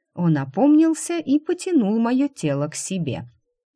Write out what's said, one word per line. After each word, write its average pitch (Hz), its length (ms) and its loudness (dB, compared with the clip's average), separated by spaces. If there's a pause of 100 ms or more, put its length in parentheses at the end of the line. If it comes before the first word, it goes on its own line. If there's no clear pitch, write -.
(140)
Он 165 240 2
опомнился 302 800 2
и 302 220 0
потянул 302 600 0
мое 254 280 0
тело 147 400 -4
к 151 80 -14
себе. 151 500 -6 (500)